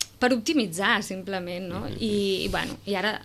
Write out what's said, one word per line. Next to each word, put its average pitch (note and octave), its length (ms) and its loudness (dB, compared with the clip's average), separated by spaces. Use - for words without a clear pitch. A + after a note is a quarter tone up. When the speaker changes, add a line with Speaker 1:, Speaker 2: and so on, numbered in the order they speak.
Speaker 1:
per B3 140 6
optimitzar, A3 720 2
simplement, F#3 640 -6
no? F3 140 -4
Speaker 2:
Mhm. - 180 -6
Speaker 1:
I, G3+ 460 2
i, - 20 0
bueno, E3+ 260 -2
i G3+ 100 0
ara G#3 280 0